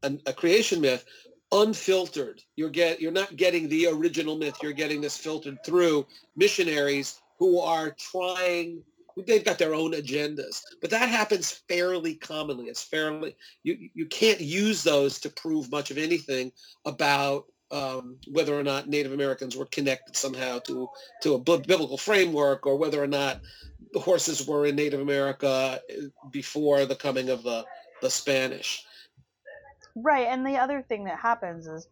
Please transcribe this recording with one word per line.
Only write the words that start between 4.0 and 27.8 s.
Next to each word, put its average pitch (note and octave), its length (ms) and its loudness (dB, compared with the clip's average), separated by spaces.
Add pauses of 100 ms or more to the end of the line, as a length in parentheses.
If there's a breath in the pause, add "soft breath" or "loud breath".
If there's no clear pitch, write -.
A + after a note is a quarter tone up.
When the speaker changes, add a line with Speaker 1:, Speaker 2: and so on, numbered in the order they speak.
Speaker 1:
myth. D3+ 260 -4
You're D3+ 120 -6
getting D3+ 280 -2
this D3 160 -6
filtered D3+ 460 -8
through D#3+ 440 4 (280 loud breath)
missionaries D3 880 2 (160)
who F3 220 6
are D#3+ 320 0
trying, F3+ 920 -4 (460)
they've G#3+ 180 6
got F#3+ 140 0
their D#3 160 2
own D#3+ 160 0
agendas, D3 720 -4 (180)
but E3+ 80 -4
that A#3 200 4
happens G#3 600 0
fairly F3 460 0
commonly. D3 500 -8
It's A#2 180 -10
fairly, D#3 520 -4 (260 loud breath)
you, - 320 -4
you D#3+ 140 -6
can't - 340 4
use F#3+ 400 0
those C#3+ 380 4
to D3 100 -8
prove D#3 400 -4
much C#3+ 220 -4
of C#3 80 -6
anything C#3+ 520 -2 (340 loud breath)
about, C#3+ 600 0 (240)
um, C3 480 -6 (140)
whether D3 260 0
or C#3+ 60 -2
not C#3 260 -2
Native C#3+ 240 0
Americans C3+ 420 -2
were C3+ 120 -8
connected C#3 480 -2
somehow C3 420 -4
to, B2+ 320 -6 (320 loud breath)
to D3+ 140 4
a B2+ 40 2
bu-, E3 200 4
biblical C#3+ 380 2
framework, D#3 680 2
or C#3 120 4
whether D3 240 0
or C#3+ 40 2
not C#3 360 0 (500 loud breath)
the - 80 0
horses E3 480 2
were D3 180 2
in D3 100 2
Native C#3+ 260 0
America, C#3 880 0
uh, C#3 440 -12
before C#3+ 560 2
the C3+ 80 -2
coming C3 340 -2
of A#2+ 140 -2
the, A#2 200 -2 (380)